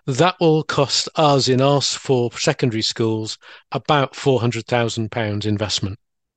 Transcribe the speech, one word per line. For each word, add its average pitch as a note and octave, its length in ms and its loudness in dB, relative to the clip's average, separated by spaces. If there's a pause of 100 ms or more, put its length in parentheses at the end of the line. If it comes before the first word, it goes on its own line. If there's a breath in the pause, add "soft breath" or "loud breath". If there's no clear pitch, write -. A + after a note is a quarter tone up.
That D3 360 2
will D#3 240 2
cost - 500 -2
us C#3+ 320 4
in B2+ 140 2
our C#3+ 160 4
s-, - 180 -2
for A#2+ 380 -2
secondary A#2 500 -2
schools A2 560 -4 (320 loud breath)
about C#3 460 0
four C3 240 2
hundred A2+ 260 -2
thousand A#2 460 -2
pounds G#2 340 -4
investment. G#2 500 -4 (400)